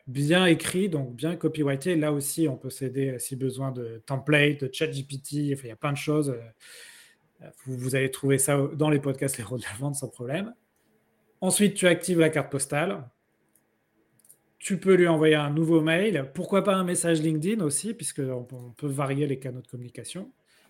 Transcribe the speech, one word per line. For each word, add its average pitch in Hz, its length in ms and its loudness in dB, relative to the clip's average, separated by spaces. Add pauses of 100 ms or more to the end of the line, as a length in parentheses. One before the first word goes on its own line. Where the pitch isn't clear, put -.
bien 147 380 2
écrit, 180 420 2
donc 139 260 -4
bien 147 220 -4
copyrighté. 151 600 0
Là 151 160 2
aussi, 147 340 0
on 135 80 -2
peut 131 140 -10
s'aider, 135 400 -4
euh, 127 100 -6
si - 160 -8
besoin 131 360 -4
de 117 340 -10
template, 147 560 2
de 135 100 -2
chat 160 180 -2
G 139 140 -6
P 139 140 -10
T. 147 360 -4
Enfin, 139 120 -6
il - 20 -12
y 113 40 -12
a 110 40 -14
plein 143 160 -4
de 135 60 -2
choses, 151 320 0
euh, - 1160 -16 (180)
vous, 131 100 -8
vous 127 220 -4
allez 131 120 0
trouver 135 280 2
ça 143 200 2 (180)
dans 151 140 2
les 147 100 4
podcasts 139 400 -4
Les 117 40 -8
Héros 123 140 -8
de 113 60 -10
la - 140 -10
Vente 143 180 -6
sans 135 120 -8
problème. 170 460 -8 (880)
Ensuite, 196 320 4
tu - 120 2
actives 175 340 4
la 160 100 6
carte 151 200 -2
postale. 147 540 -2 (1500)
Tu 185 220 -4
peux 190 140 4
lui 175 160 8
envoyer 156 260 6
un 147 140 2
nouveau 160 320 4
mail. 160 520 2
Pourquoi 185 300 0
pas 196 120 2
un 185 100 0
message 170 340 2
LinkedIn 160 420 0
aussi, 170 320 -2
puisque - 260 -10
on 127 240 -4
peut, 127 120 -16
on 123 160 -16
peut 147 160 -8
varier 139 400 -2
les 135 120 -4
canaux 127 220 -10
de - 60 -20
communication, 123 640 -14 (380)